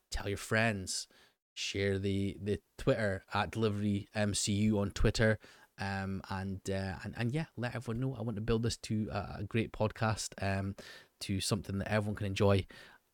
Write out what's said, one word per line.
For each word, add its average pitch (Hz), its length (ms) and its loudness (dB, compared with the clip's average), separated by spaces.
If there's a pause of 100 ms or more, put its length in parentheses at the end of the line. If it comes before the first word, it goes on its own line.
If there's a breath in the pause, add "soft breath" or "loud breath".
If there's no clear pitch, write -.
tell 98 180 -6
your 101 100 -2
friends. 110 720 0 (460 soft breath)
Share 98 460 0
the, 98 420 0
the 101 180 0 (180)
Twitter 104 460 0 (100)
at 101 180 0
Delivery 104 640 0
M 104 180 2
C 101 200 0
U 107 260 4
on 101 120 0
Twitter. 110 460 4 (420 loud breath)
Um, 98 500 -2
and, 95 400 -4
uh, 95 340 -2
and, 98 140 -8
and 117 160 0
yeah, 160 120 -2 (120)
let 113 180 -4
everyone 113 240 -4
know. 131 180 -2
I 107 40 -8
want 113 160 -2
to 107 40 -4
build 113 220 2
this 117 140 0
to 107 340 -2
a, 95 280 -4
a - 40 -4
great 110 280 0
podcast, - 580 0 (120)
um, 98 340 0 (460 loud breath)
to 95 200 0
something 98 380 -2
that 98 120 -4
everyone 104 240 0
can 104 120 -4
enjoy. 98 380 6 (480 loud breath)